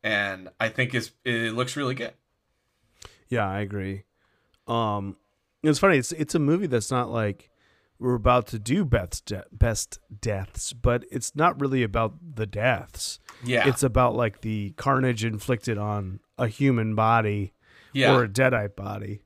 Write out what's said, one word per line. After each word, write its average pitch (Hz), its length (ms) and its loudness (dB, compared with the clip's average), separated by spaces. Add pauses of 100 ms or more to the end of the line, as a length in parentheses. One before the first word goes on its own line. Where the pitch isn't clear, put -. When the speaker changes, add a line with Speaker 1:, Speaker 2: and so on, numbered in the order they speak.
Speaker 1:
And 101 460 -2 (120)
I 113 100 2
think 127 240 -2
is, 113 160 -2 (160)
it 113 280 0
looks 127 220 -4
really 131 200 -2
good. 120 180 -8 (1120)
Speaker 2:
Yeah, 110 180 0
I 98 140 -4
agree. 98 440 -6 (640)
Um, 104 500 -2 (460)
it's 151 160 4
funny. 185 200 6
It's, 127 140 -2
it's 156 220 -6
a 170 40 4
movie 160 280 2
that's 120 240 0
not 123 200 -2
like 107 400 -4 (480)
we're 123 160 0
about 123 320 4
to 117 120 -6
do 139 280 0
best 98 400 -2
de-, 98 260 -8
best - 460 0 (240)
deaths, 98 500 -6
but 120 380 0
it's - 260 -6
not 151 240 2
really 135 220 2
about 110 320 0 (200)
the 110 120 -4
deaths. - 720 -2 (260)
Speaker 1:
Yeah. 120 240 4
Speaker 2:
It's 127 140 2
about, 123 320 4
like, 113 260 -2
the 107 380 -4
carnage 131 440 2
inflicted 113 540 -2
on 104 440 -4 (180)
a 123 100 0
human 113 460 2
body 107 580 2 (400)
Speaker 1:
Yeah. 131 240 4
Speaker 2:
or 123 80 4
a 107 40 -4
Deadite 110 460 2
body. 101 520 -10